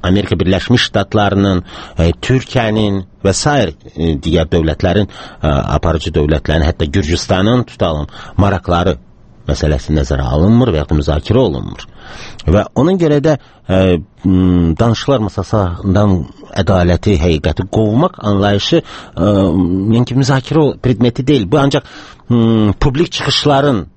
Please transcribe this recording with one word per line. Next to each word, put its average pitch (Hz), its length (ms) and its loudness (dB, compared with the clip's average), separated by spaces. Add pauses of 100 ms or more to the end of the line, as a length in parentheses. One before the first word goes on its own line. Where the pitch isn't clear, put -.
Amerika 98 320 0
Birləşmiş 92 540 0
Ştatlarının, 98 720 0 (320)
ə, 82 240 2
Türkiyənin 110 800 -2 (240)
və 98 80 2
sair, 120 400 0
ə, 80 480 -4
digər 80 320 0
dövlətlərin, 85 560 0
ə, - 480 -4 (220)
aparıcı 80 420 -2
dövlətlərin, 76 480 0
hətta 80 240 -2
Gürcüstanın, 95 720 0
tutalım, 78 480 -4 (240)
maraqları 90 600 0 (480)
məsələsi 76 480 -2
nəzərə 67 320 0 (100)
alınmır 110 380 4
və 76 80 0
ya 71 80 -6
da 80 80 0
müzakirə 76 400 0
olunmur. 67 460 -2 (680)
Və 98 140 4 (120)
ona 170 220 2
görə 147 260 2
də, 156 120 2 (340)
ə, 95 120 2 (440)
m, 90 500 4
danışıqlar 117 540 0
masasından 98 840 0 (420)
ədaləti, 90 640 2
həqiqəti 82 500 0
qovmaq 110 540 0
anlayışı, 101 580 0 (320)
ə, 101 180 0 (640)
yəni 120 140 2
ki, 120 80 -2
müzakirə 139 540 0 (100)
predmeti 120 460 0
deyil. 135 240 2
Bu 147 100 2
ancaq, 139 240 0 (440)
m, 113 520 2
publik 143 320 0
çıxışların 139 680 0 (140)